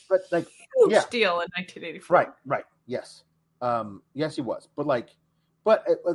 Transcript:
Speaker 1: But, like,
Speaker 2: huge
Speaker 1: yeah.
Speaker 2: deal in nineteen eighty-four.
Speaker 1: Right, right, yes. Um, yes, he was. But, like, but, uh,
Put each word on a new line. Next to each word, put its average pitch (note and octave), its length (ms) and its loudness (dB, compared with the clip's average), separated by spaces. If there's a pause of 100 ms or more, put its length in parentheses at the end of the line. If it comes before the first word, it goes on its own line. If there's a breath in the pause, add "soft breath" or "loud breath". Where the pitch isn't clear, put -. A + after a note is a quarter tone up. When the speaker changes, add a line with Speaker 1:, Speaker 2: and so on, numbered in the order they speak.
(100)
Speaker 1:
But, F#3 100 2 (100)
like, E3+ 160 -2 (300)
Speaker 2:
huge A4+ 160 6
Speaker 1:
yeah. G#3 180 4
Speaker 2:
deal F#3+ 300 0
in E3+ 160 -6
nineteen F3+ 280 -12
eighty-four. E3+ 300 -6
Speaker 1:
Right, C#3 140 6 (160)
right, B2+ 200 -4 (220)
yes. - 380 -10 (380)
Um, A2 400 -4 (100)
yes, D3+ 240 -6
he D3 60 -6
was. G#2+ 340 -8
But, D3 100 -6
like, B2+ 300 -2 (480)
but, G#3+ 240 2
uh, A#3 260 0